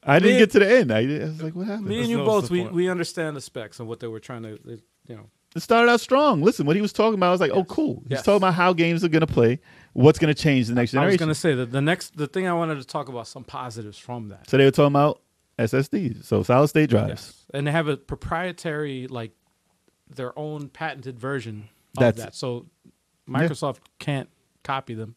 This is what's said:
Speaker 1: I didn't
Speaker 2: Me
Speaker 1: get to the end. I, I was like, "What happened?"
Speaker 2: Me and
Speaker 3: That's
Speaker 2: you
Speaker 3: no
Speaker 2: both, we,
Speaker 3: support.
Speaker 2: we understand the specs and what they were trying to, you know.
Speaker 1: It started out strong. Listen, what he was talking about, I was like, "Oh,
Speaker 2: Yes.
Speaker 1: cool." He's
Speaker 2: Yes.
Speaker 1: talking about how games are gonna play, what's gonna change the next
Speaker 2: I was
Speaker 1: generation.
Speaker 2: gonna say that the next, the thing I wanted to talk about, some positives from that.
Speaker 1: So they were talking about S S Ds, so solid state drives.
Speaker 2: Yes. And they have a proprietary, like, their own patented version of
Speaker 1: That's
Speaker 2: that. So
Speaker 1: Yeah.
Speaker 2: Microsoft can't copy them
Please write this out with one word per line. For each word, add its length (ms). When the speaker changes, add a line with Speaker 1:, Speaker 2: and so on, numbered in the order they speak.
Speaker 1:
I 160
didn't 160
Speaker 2:
Me 60
Speaker 1:
get 120
to 60
the 120
end. 220
I, 80
I 280
was 140
like, 120
"What 140
happened?" 180
Speaker 2:
Me 100
and 80
Speaker 3:
That's 60
Speaker 2:
you 80
Speaker 3:
no 60
Speaker 2:
both, 260
we, 80
Speaker 3:
support. 160
Speaker 2:
we 160
understand 460
the 40
specs 400
and 80
what 120
they 80
were 120
trying 220
to, 160
you 100
know. 100
Speaker 1:
It 60
started 280
out 100
strong. 420
Listen, 240
what 100
he 60
was 100
talking 220
about, 140
I 40
was 80
like, 140
"Oh, 40
Speaker 2:
Yes. 100
Speaker 1:
cool." 260
He's 100
Speaker 2:
Yes. 60
Speaker 1:
talking 140
about 160
how 200
games 300
are 40
gonna 180
play, 340
what's 260
gonna 160
change 340
the 60
next 200
Speaker 2:
I 40
was 40
Speaker 1:
generation. 40
Speaker 2:
gonna 140
say 200
that 180
the 80
next, 360
the 100
thing 200
I 60
wanted 280
to 60
talk 220
about, 200
some 160
positives 540
from 300
that. 220
Speaker 1:
So 80
they 60
were 60
talking 220
about 280
S 160
S 140
Ds, 380
so 160
solid 260
state 220
drives. 180
Speaker 2:
Yes. 360
And 120
they 60
have 160
a 80
proprietary, 680
like, 240
their 240
own 300
patented 500
version 500
of 40
Speaker 1:
That's 220
Speaker 2:
that. 120
So 320
Speaker 1:
Yeah. 140
Speaker 2:
Microsoft 380
can't 300
copy 320
them 220